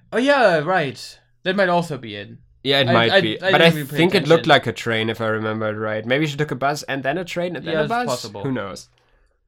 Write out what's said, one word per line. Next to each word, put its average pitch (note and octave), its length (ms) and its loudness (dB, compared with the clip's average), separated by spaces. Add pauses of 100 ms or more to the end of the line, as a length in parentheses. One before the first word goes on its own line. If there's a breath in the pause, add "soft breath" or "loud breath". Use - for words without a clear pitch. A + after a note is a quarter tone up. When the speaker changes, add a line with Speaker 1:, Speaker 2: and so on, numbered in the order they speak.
(140)
Speaker 1:
Oh G3 40 -2
yeah, B3 420 4
right. D3+ 600 -4 (240)
That F#3 140 -2
might F#3+ 120 2
also E3+ 280 0
be A2+ 180 -12
it. G2+ 140 -12 (340)
Speaker 2:
Yeah, C#3 180 2
it C3 60 2
Speaker 1:
I, E3+ 60 4
Speaker 2:
might A#2 180 4
Speaker 1:
I, G3 100 6
Speaker 2:
be. A2 200 -2
Speaker 1:
I F#3+ 100 0
Speaker 2:
But E3+ 100 4
I E3 40 8
Speaker 1:
didn't E3 100 6
really D3 140 -6
pay D3 80 -6
Speaker 2:
think F#3 180 4
it D3+ 120 0
looked E3 180 6
Speaker 1:
attention. D#3+ 40 2
Speaker 2:
like C3+ 180 4
a A2+ 60 -2
train, A2 360 -2
if A2 120 -4
I A2+ 60 -2
remember A2 420 -2
it G#2+ 80 -6
right. G#2+ 280 -4
Maybe C3+ 200 0
she C#3+ 120 -6
took D3 140 -4
a C#3+ 40 -4
bus C#3 280 -4
and C3+ 200 -6
then C#3 140 -2
a F#3 80 -6
train F3 320 -6
and E3 80 -12
then E3 80 -6
Speaker 1:
Yeah, D#3 80 0
Speaker 2:
a - 20 -2
Speaker 1:
it's C#3+ 60 -4
Speaker 2:
bus? D3 180 -4
Speaker 1:
possible. A2+ 360 -6
Speaker 2:
Who C3+ 80 -4
knows? G2+ 360 -8 (600)